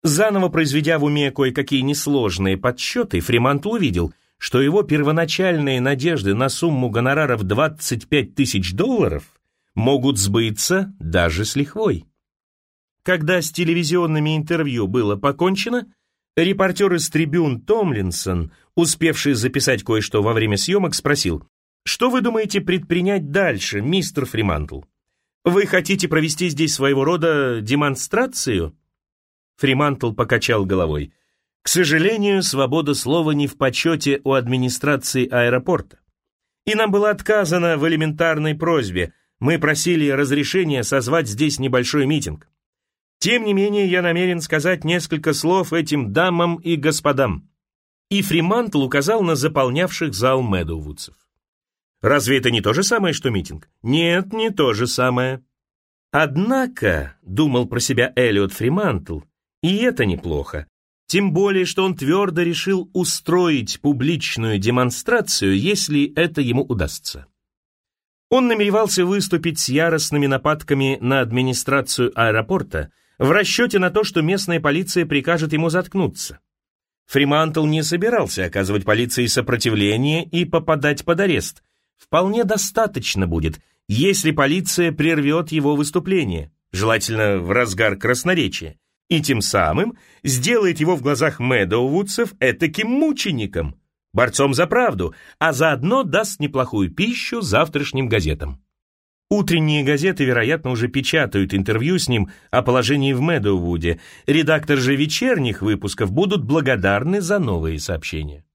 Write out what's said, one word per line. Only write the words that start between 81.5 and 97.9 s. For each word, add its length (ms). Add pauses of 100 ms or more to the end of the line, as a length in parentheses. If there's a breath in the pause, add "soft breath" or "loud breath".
Вполне 480
достаточно 840
будет, 340 (280 soft breath)
если 420
полиция 640
прервет 580
его 240
выступление, 800 (180)
желательно 680
в 120
разгар 460
красноречия, 800 (320)
и 140
тем 180
самым 560 (260 loud breath)
сделает 580
его 160
в 60
глазах 380
Медоувудсов 1000
этаким 480
мучеником, 920 (320)
борцом 400
за 140
правду, 480 (240 loud breath)
а 140
заодно 500
даст 380
неплохую 500
пищу 500
завтрашним 680